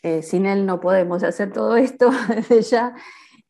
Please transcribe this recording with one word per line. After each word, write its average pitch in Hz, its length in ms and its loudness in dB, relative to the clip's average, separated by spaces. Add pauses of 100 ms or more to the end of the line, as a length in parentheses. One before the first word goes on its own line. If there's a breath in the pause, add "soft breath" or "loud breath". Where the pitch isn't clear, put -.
eh, 160 200 -2
sin 180 240 -2
él 196 180 0
no 180 160 -2
podemos 180 420 0
hacer 196 300 -4
todo 220 240 -2
esto 247 340 2
<laughs> 233 240 -2
desde 226 280 4
ya, 240 320 -2 (560 loud breath)